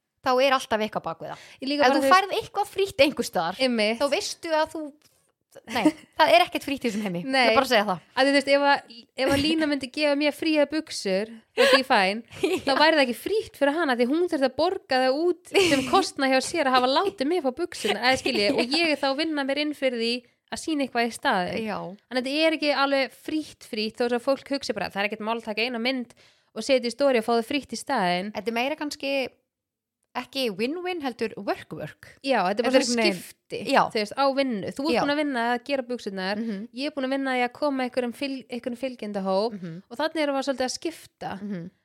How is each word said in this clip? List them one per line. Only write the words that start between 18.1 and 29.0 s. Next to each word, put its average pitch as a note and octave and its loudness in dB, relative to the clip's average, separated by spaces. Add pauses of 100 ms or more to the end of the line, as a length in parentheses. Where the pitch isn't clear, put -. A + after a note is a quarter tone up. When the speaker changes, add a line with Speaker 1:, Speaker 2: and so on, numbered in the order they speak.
Speaker 2:
skilji, A3 2
og - 2
Speaker 1:
<laughs> D4+ 0
Speaker 2:
ég E4+ 2
er C#4 0
þá C#4 0
að C4+ -2
vinna D4+ -2
mér C4+ -2
inn D4+ -2
fyrir B3+ -2
því A#3 0 (380)
að A#3 -8
sýna D4+ -2
eitthvað A#3+ 0
í A#3 -4
staðinn. F#3+ 0
Speaker 1:
Já. G3+ -4 (320)
Speaker 2:
En A#3+ -4
þetta B3+ -2 (120)
er D#4+ 4
ekki D4 0
alveg C4+ 0
frítt, - -8
frítt, G#3+ -6
þó A#3+ 0
svo A#3+ 0
að A#3+ -10
fólk C#4 0
hugsi C#4 -4
bara: F3 -6
„Það G3 -2
er G#3 0
ekkert G#3 -8
mál A3 -4
að A3+ -14
taka G#3+ -4
eina B3 -4
mynd B3 -4 (460)
og A3 -8
setja B3 2
í - -4
story C4+ 2
og A3 -2
fá A#3 2
það A3+ -2
frítt C#4+ -4
í A3+ -8
staðinn.“ F#3+ -2
Speaker 1:
Þetta G#3 -6
er A3+ -2
meira B3+ -2
kannski C#4 -4 (880)